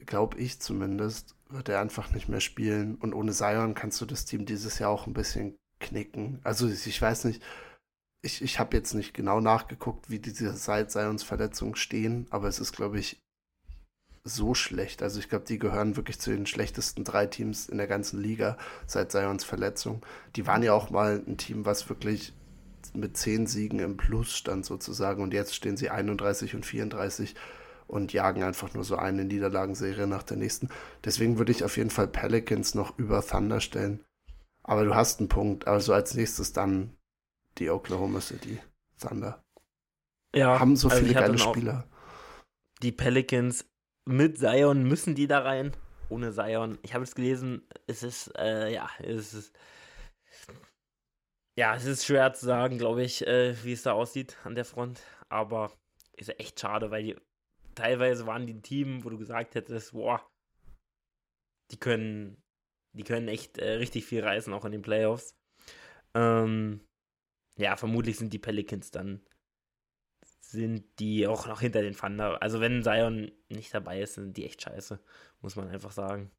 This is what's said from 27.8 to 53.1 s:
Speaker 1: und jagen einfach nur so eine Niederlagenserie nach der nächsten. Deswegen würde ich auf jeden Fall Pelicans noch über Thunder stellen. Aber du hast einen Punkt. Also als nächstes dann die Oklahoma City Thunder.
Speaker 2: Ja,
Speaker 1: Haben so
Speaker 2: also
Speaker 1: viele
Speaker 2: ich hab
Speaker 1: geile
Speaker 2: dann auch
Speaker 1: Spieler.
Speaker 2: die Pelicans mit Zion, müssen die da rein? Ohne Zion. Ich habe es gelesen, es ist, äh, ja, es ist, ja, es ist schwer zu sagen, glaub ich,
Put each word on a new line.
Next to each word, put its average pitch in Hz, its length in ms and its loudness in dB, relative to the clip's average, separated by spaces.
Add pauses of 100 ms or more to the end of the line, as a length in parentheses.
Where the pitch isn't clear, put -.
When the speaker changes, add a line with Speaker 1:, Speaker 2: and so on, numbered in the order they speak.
Speaker 1:
und 101 240 -2
jagen 95 320 4
einfach 92 300 -4
nur 104 100 -4
so 101 120 -2
eine 95 280 0
Niederlagenserie 98 840 0
nach 98 160 -2
der 104 140 -6
nächsten. 110 340 -2 (340)
Deswegen 113 320 4
würde 117 160 4
ich - 120 2
auf 104 120 -2
jeden 113 140 2
Fall 101 180 4
Pelicans - 680 2
noch 101 240 -2
über 104 260 2
Thunder 107 360 2
stellen. 104 440 -2 (580)
Aber 107 220 4
du 104 100 4
hast - 260 6
einen 101 80 2
Punkt. 101 380 2
Also 104 260 6
als 101 220 6
nächstes 113 380 -2
dann 98 440 2 (640)
die 80 120 0
Oklahoma 95 500 0
City - 400 -8 (400)
Thunder. 104 440 -6 (880)
Speaker 2:
Ja, 127 240 8
Speaker 1:
Haben 131 180 10
so 131 120 6
Speaker 2:
also 123 120 8
Speaker 1:
viele 120 100 6
Speaker 2:
ich 123 60 8
hab 127 80 8
Speaker 1:
geile 110 120 6
Speaker 2:
dann 110 100 6
auch 113 80 2
Speaker 1:
Spieler. 120 340 -2 (920)
Speaker 2:
die 120 100 2
Pelicans 123 760 2 (400)
mit 143 300 6
Zion, 135 460 6
müssen 151 320 2
die 143 100 4
da 143 140 4
rein? 135 360 -2 (320)
Ohne 117 240 -4
Zion. 110 500 -2
Ich - 120 -10
habe 123 80 -2
es 127 140 -10
gelesen, 127 500 -2 (220)
es 117 160 -8
ist, - 340 -10
äh, 110 340 0
ja, - 160 -6 (120)
es 110 340 -8
ist, 104 180 -14 (2000)
ja, 113 160 4
es 123 120 -4
ist 135 180 -2
schwer 135 300 6
zu - 120 -10
sagen, 123 320 2
glaub 117 200 2
ich, 123 280 -2